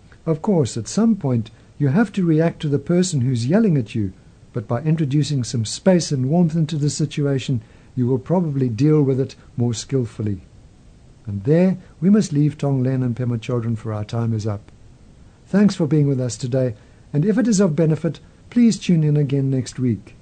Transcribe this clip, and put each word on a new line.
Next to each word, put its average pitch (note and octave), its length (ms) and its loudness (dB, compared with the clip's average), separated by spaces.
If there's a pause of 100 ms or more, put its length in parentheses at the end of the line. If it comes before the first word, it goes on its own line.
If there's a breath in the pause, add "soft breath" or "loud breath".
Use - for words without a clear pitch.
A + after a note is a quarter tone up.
(260 soft breath)
Of D#3 160 -2
course, E3 360 0
at A2+ 100 -8
some A3+ 280 2
point, B2 340 -2 (300 soft breath)
you D3 80 2
have F#3 260 0
to F#3+ 120 -2
react D#3+ 360 0
to D#3 80 -4
the C#3 100 0
person F3 420 0
who's A#2+ 260 0
yelling F#3+ 280 2
at B2 200 -4
you, G2+ 180 -4 (400 soft breath)
but G#2+ 140 -8
by A#2+ 140 -4
introducing D3 640 0
some A2+ 220 -4
space - 460 0
and C3 180 -2
warmth E3 260 2
into D#3+ 220 -2
the C#3+ 140 0
situation, C#3+ 680 -2 (340 loud breath)
you B2+ 100 0
will B2+ 140 0
probably D3 500 -2
deal D3 320 2
with C3 180 0
it C3+ 160 -4 (220 soft breath)
more A#2+ 160 0
skillfully. A2 680 -4 (840)
And G2+ 180 -8
there, F3 340 2 (220 loud breath)
we F3 120 2
must G#3 200 2
leave D3 260 0
Tonglen C3 460 0
and A#2+ 120 -2
Pema B2 240 -4
Chodron, A#2 380 -4
for A2 140 -8
our G#2 140 -6
time A#2 280 -4
is G#2+ 120 -4
up. G#2 260 -8 (760 soft breath)
Thanks G3+ 280 4
for E3 120 0
being D3 200 4
with C3 140 0
us B2 160 -4
today, B2+ 380 -2 (360 soft breath)
and D3 140 0
if G#3 120 2
it A#3 100 2
is G#3 120 2
of F3+ 160 2
benefit, D#3 440 0 (320 soft breath)
please A#3 260 4
tune E3+ 260 2
in D3+ 140 2
again C#3 320 0
next C3 300 -4
week. A#2+ 420 -2